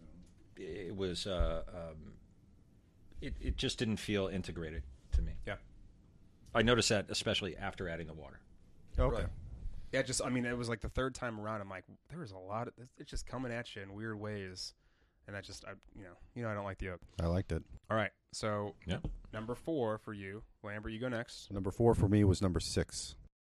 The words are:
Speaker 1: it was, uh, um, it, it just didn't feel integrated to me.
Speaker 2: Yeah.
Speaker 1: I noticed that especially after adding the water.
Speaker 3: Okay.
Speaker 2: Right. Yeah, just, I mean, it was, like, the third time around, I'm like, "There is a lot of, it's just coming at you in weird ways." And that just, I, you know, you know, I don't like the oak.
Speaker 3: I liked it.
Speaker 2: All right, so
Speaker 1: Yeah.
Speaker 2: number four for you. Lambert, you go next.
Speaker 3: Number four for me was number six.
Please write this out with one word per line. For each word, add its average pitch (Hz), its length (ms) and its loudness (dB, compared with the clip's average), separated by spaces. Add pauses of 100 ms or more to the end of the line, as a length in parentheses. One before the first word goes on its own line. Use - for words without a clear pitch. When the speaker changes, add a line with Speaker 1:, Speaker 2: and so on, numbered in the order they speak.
(580)
Speaker 1:
it 92 380 -8
was, 92 320 -2
uh, 82 360 2 (100)
um, 80 400 -12 (1080)
it, 147 200 -4
it - 160 0
just - 220 0
didn't 110 180 2
feel 98 300 0
integrated 82 560 -4 (300)
to - 80 8
me. - 120 0 (140)
Speaker 2:
Yeah. 101 80 -2 (1000)
Speaker 1:
I 117 100 8
noticed 117 260 8
that 101 200 6
especially 101 460 0
after 95 320 -4
adding 82 200 -4
the 78 60 -10
water. 71 260 -14 (600)
Speaker 3:
Okay. 127 160 6
Speaker 2:
Right. 104 100 0 (680)
Yeah, 131 100 4
just, 131 200 -2
I 135 60 0
mean, 123 160 2
it 123 120 0
was, 117 120 -2
like, 117 100 0
the - 100 -4
third 131 240 0
time 117 240 -6
around, 107 220 -4
I'm 98 100 -8
like, 92 140 -10 (260)
"There 165 140 -10
is 104 80 -12
a 95 60 -14
lot 104 320 -6
of, - 40 -10 (240)
it's - 140 -16
just 123 140 -2
coming 123 260 -4
at 117 240 -6
you 104 60 -8
in 98 120 -10
weird 110 240 -4
ways." 101 560 -6 (540)
And 101 80 -10
that 98 80 -8
just, - 220 -14
I, 101 60 -10 (260)
you 104 80 -12
know, 87 80 -16 (200)
you 120 100 -6
know, 110 60 -2
I 107 40 -2
don't 101 100 -2
like 98 140 -4
the 95 160 -4
oak. 87 80 -10 (200)
Speaker 3:
I 85 40 2
liked 87 260 2
it. 80 100 0 (280)
Speaker 2:
All 110 80 2
right, 104 140 2 (200)
so 104 420 -2 (140)
Speaker 1:
Yeah. 95 120 0 (340)
Speaker 2:
number 110 200 -6
four 120 440 0
for 110 160 -10
you. 101 300 -8 (200)
Lambert, 107 300 -6
you 110 60 -6
go 127 100 -2
next. - 420 -6
Speaker 3:
Number 98 200 0
four 117 220 8
for 104 140 6
me 104 160 10
was 92 180 8
number 87 200 4
six. - 540 -2 (300)